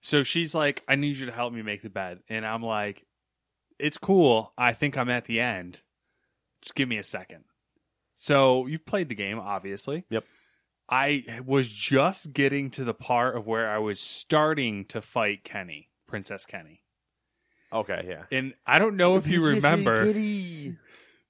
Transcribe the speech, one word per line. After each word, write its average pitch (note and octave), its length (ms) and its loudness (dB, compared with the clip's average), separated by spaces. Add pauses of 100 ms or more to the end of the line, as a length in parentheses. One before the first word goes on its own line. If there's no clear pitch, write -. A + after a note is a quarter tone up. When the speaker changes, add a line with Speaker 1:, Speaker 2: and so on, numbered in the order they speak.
Speaker 1:
So D3 220 2
she's E3 320 -2
like, D3 340 0
"I C3+ 80 4
need C#3+ 200 -2
you C3 100 -10
to A#2+ 60 -10
help A#2+ 200 -4
me A#2 100 -10
make G#2 200 -8
the A2+ 80 -14
bed," F#2 380 -8
and A2 160 -6
I'm A2+ 180 -6
like, G#2 440 -4 (720)
"It's D3 200 -4
cool. C#3 600 4
I A#2+ 160 4
think C#3 240 -2
I'm B2 100 -2
at B2 180 -2
the A2+ 140 -2
end. F#2 400 -6 (800)
Just - 140 -18
give C3+ 160 -2
me A2 80 -4
a G2+ 40 -8
second." F2+ 420 -14 (680)
So C3 540 4
you've D#3 180 -8
played F#3 240 -4
the B2 60 -8
game, G2+ 240 -6
obviously. G2 720 -6
Speaker 2:
Yep. A2 140 -2 (680)
Speaker 1:
I B2+ 560 0
was C3 220 4
just C3+ 680 0
getting C#3 380 0
to C3+ 120 -8
the A#2 80 -2
part B2 420 0
of A2 120 -6
where A2+ 240 0
I G#2+ 80 -2
was G#2+ 200 -2
starting D3 880 0
to A2+ 140 -10
fight G#2 420 -2
Kenny, F2 460 -14 (180)
Princess G2+ 380 -10
Kenny. D#2+ 380 -18 (920)
Speaker 2:
Okay, G2 340 -4
yeah. E2 240 -12
Speaker 1:
And C3 220 -4 (140)
I C#3 120 6
don't G#3 200 2
know F3+ 180 6
if E3+ 100 0
you E3+ 140 2
Speaker 2:
Princess D3+ 240 4
Speaker 1:
remember, F3+ 480 4
Speaker 2:
Kenny. F#3 640 -4 (540)